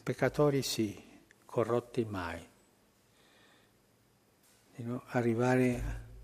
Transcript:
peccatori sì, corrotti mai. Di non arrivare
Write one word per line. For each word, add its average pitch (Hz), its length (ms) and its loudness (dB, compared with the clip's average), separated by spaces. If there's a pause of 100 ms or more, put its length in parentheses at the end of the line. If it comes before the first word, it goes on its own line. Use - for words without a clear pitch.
peccatori 139 600 2
sì, - 360 -2 (460)
corrotti 117 640 -2
mai. 85 360 -6 (2250)
Di 123 80 -12
non 120 260 -6
arrivare 123 960 2 (200)